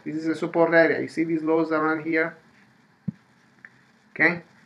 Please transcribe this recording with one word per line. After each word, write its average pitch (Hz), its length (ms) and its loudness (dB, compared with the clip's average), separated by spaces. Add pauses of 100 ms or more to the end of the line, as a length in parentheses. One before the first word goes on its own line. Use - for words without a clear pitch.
This 151 100 -8
is 160 120 -4
a 160 80 0
support 165 400 0
area. 156 260 4
You 135 60 -4
see 160 160 -4
these 165 180 -2
lows 160 300 0
around 156 320 -2
here? 160 320 -2 (1800)
Okay, 170 300 0 (240)